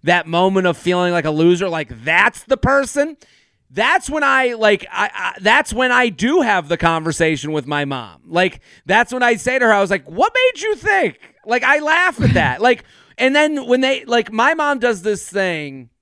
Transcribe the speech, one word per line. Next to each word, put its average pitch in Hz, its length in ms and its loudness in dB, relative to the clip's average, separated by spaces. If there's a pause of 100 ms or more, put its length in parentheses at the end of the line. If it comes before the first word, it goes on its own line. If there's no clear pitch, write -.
that 165 240 0
moment 185 400 2
of 170 100 0
feeling 180 340 0
like 170 140 0
a 156 60 -2
loser, 175 360 2
like, 143 380 -8
that's 180 380 2
the 262 140 -2
person. 277 600 -2 (540)
That's 262 380 0
when 294 140 -4
I, 262 300 2
like, 214 380 2
I, 208 220 -4
I, 185 280 -8
that's 226 300 2
when 247 200 0
I 247 180 2
do 247 320 0
have 190 280 0
the 165 80 0
conversation 160 760 -2
with 143 160 -4
my 147 180 -4
mom. 110 400 -10
Like, 175 360 -2 (260)
that's 220 260 2
when 254 80 -4
I 240 140 2
say 254 240 -2
to 254 60 2
her, 226 60 4
I 202 80 4
was 196 120 0
like, 185 180 -6
"What 262 240 0
made 508 300 0
you 427 120 -4
think?" 381 440 -2 (260)
Like, 233 160 0
I 262 160 2
laugh 320 420 0
at - 140 2
that. 147 280 0
<laughs> 233 60 2
Like, 190 160 2 (360)
and 262 160 2
then 294 320 0
when 254 140 2
they, 262 240 -2
like, 233 260 0
my 247 240 2
mom 294 240 -2
does 214 240 -2
this 208 260 -4
thing 151 640 -6 (100)